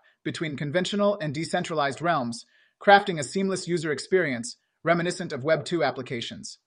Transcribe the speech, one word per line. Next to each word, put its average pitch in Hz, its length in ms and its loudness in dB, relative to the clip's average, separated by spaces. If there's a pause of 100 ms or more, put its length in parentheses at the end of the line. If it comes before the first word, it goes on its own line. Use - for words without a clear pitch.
(240)
between 156 320 -6
conventional 202 640 0
and 151 140 -4
decentralized 156 680 -2
realms, 139 460 -2 (340)
crafting 196 380 8
a 143 60 -4
seamless 190 420 -2
user 165 240 -2
experience 139 680 -2 (260)
reminiscent 170 500 -2
of 131 120 -6
Web 156 200 2
two 170 180 -2
applications. 120 840 -6